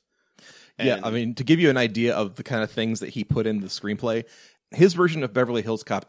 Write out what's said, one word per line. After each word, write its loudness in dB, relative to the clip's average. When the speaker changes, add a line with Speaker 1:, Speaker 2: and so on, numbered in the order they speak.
Speaker 1:
Yeah, 0
Speaker 2:
And -8
Speaker 1:
I -4
mean, -2
to -8
give 4
you 6
an 2
idea 0
of -2
the -10
kind -4
of -4
things -4
that -8
he -6
put -2
in -2
the -8
screenplay, -4
his 6
version 0
of -4
Beverly 0
Hills -4
Cop -4